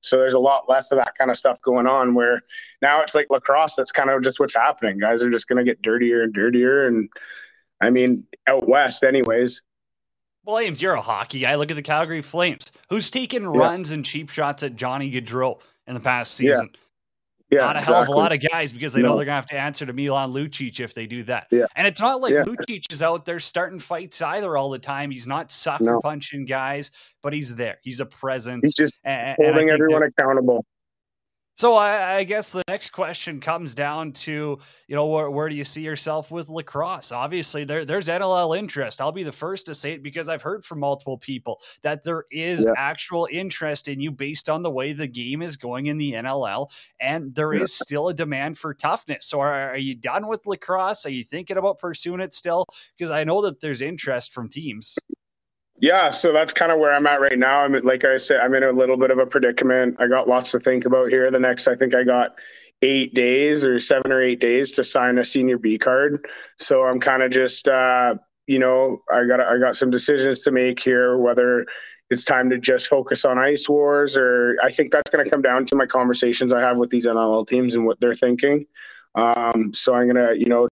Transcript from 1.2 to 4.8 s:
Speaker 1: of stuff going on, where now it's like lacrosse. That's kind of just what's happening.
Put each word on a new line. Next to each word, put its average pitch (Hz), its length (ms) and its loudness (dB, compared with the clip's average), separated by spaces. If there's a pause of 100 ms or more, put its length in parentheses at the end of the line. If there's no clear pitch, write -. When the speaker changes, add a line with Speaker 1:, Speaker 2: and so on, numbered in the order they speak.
Speaker 1:
of 117 40 -4
stuff 127 260 0
going 127 260 2
on, 127 260 2
where 120 280 2 (380)
now 147 220 4
it's 151 140 -2
like 147 120 2
lacrosse. 143 460 2
That's 131 160 -2
kind 135 180 2
of 135 140 2
just 131 160 0
what's 139 160 0
happening. 113 440 0